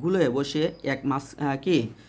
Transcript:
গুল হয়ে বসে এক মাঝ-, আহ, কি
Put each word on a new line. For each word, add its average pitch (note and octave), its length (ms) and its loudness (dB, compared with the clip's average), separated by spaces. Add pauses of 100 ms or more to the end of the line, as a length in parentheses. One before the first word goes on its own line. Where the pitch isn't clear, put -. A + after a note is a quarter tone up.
গুল F3+ 140 2
হয়ে D#3+ 140 4
বসে C#3+ 420 0 (120)
এক C3+ 220 -2
মাঝ-, C#3 340 -4
আহ, C#3 220 0
কি D3 260 2 (220)